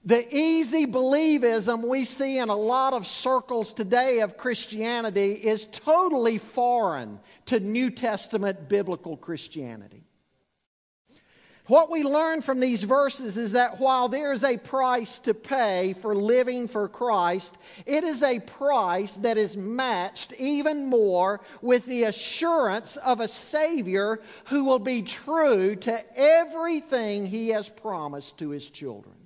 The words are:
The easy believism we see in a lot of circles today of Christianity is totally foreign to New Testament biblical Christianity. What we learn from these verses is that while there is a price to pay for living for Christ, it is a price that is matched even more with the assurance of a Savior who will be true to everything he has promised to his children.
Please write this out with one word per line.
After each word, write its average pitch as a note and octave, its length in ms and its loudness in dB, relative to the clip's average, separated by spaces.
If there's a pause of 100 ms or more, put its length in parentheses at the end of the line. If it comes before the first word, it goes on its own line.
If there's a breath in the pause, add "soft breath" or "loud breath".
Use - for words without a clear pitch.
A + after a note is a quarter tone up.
The A#3 320 2
easy D#4+ 500 2
believism B3 1000 2
we C4 160 0
see C4+ 360 -2
in A#3 100 -2
a G#3 80 2
lot B3+ 360 2
of G#3 140 -4
circles B3 640 -2
today A#3+ 480 2
of G#3 180 -2
Christianity A3 960 -2
is G#3+ 340 -2
totally D4 720 2
foreign F3 840 -2 (240 loud breath)
to A#3+ 160 0
New A#3 280 0
Testament G3+ 800 -4
biblical F3 480 -2
Christianity. A#2+ 840 -12 (1700 soft breath)
What D#4 220 8
we D#4+ 140 0
learn D4+ 400 0
from C4 160 -2
these B3 240 0
verses B3+ 540 0
is A3 160 -4
that A#3+ 260 2
while B3+ 280 2
there C#4+ 240 -2
is A#3+ 120 -2
a C4 120 2
price B3+ 640 -2
to A3+ 160 -2
pay G3+ 600 0
for G#3+ 200 -4
living B3 540 2
for G#3 200 -4
Christ, F#3+ 680 -2 (300 loud breath)
it D4+ 160 0
is D4+ 180 -2
a C4 180 2
price G3+ 720 0
that A3 260 0
is G3 180 -2
matched G#3 760 -4
even C#4+ 520 -2
more G3+ 560 2 (220 loud breath)
with B3 240 4
the B3 160 0
assurance A3+ 920 0
of B3 220 0
a A3+ 80 -2
Savior A3 920 -2 (260 loud breath)
who C#4 200 0
will C4 120 4
be A#3+ 240 -2
true G#3+ 760 2
to A3+ 280 -4 (100)
everything D4 1120 2
he A3 240 -4
has G#3 180 -2
promised D3 720 -10
to D3+ 140 -8
his C#3+ 180 -12
children. G2+ 460 -14 (100)